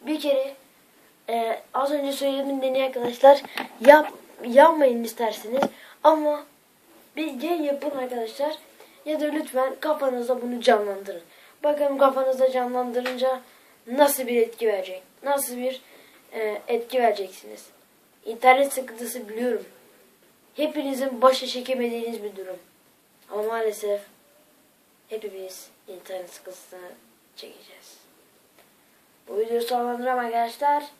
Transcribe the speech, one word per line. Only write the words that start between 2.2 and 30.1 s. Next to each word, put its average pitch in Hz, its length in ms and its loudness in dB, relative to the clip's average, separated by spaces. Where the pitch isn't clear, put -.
deney 262 220 0
arkadaşlar. 262 580 6
Yap-, 294 320 10
yapmayın 262 580 6
isterseniz. 226 600 -4
Ama 302 420 4
bir 277 260 -6
yayın 320 220 -2
yapın 285 280 -4
arkadaşlar. 254 680 -6
Ya 294 160 -4
da 302 40 -2
lütfen 262 540 -2
kafanızda 254 600 -2
bunu 240 200 -6
canlandırın. 202 600 0
Bakalım 294 340 0
kafanızda 262 540 4
canlandırınca 247 920 -2
nasıl 269 400 2
bir 240 140 2
etki 233 260 -2
verecek? 208 360 -4
Nasıl 254 340 -2
bir, 254 240 -6
e, 214 340 -6
etki 240 340 -2
vereceksiniz? 208 640 -2
İnternet 254 480 4
sıkıntısı 233 560 -10
biliyorum. 220 360 -4
Hepinizin 269 680 -4
başa 254 260 4
çekemediğiniz 240 760 -6
bir 202 120 -10
durum. 185 240 -14
Ama 208 120 -4
maalesef 214 580 -2
hepimiz 190 600 -12
internet 185 420 -14
sıkıntısını 180 600 -20
çekeceğiz. - 640 -20
Bu 196 100 -6
videoyu 233 240 -2
sonlandırıyorum 247 580 -2